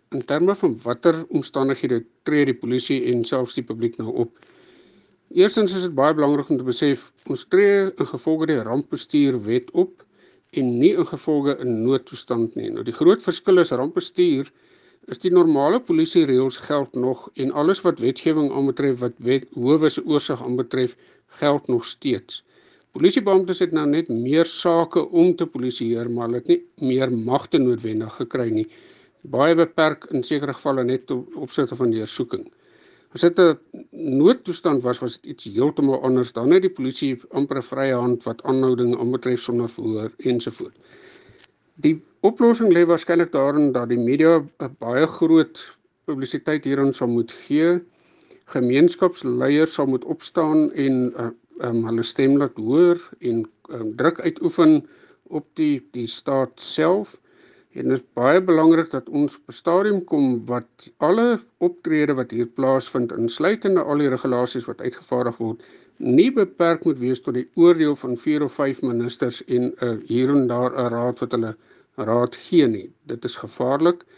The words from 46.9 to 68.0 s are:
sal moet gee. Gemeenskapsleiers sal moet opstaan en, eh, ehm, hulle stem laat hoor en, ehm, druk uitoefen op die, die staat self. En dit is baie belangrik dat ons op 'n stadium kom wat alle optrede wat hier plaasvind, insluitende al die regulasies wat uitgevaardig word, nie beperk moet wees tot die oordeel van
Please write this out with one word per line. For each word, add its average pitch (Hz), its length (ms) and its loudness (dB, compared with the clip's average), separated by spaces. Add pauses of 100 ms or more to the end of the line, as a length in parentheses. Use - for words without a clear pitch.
sal 127 160 -4
moet 117 240 -2
gee. 165 480 0 (640)
Gemeenskapsleiers 139 1300 0
sal 143 140 -2
moet 131 180 -2
opstaan 156 680 0
en, 127 440 0
eh, 117 140 -6 (300)
ehm, 117 240 -2
hulle 113 180 -2
stem 135 340 2
laat 139 200 -2
hoor 160 420 2 (220)
en, 113 280 -4 (200)
ehm, 110 280 -8
druk 156 240 0
uitoefen 156 680 2 (420)
op 147 260 -8
die, 147 360 -2
die 120 160 -8
staat 135 540 -4
self. 180 600 -2 (520)
En 127 160 -6
dit 131 100 0
is - 60 -10 (100)
baie 139 300 4
belangrik 165 460 4
dat - 180 -8
ons 147 280 -2
op - 120 -20
'n 127 40 -20
stadium 190 520 0
kom 131 400 0
wat 120 540 -8
alle 220 420 2 (180)
optrede 156 560 0
wat 127 160 -4
hier 113 160 -2
plaasvind, 131 680 -2
insluitende 180 680 0
al 143 160 -2
die 147 100 2
regulasies 123 580 -2
wat - 140 -12
uitgevaardig 123 560 -4
word, 113 260 -6 (360)
nie 135 340 4
beperk 185 520 0
moet 147 140 0
wees 123 220 -2
tot - 140 -6
die 123 200 -4
oordeel 165 420 4
van 127 200 -6